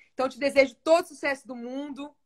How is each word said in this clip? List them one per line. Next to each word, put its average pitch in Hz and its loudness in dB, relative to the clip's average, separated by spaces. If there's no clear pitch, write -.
Então, 262 -2
te 262 -10
desejo 269 2
todo 339 4
o - -20
sucesso 277 -6
do 247 -10
mundo. 277 -10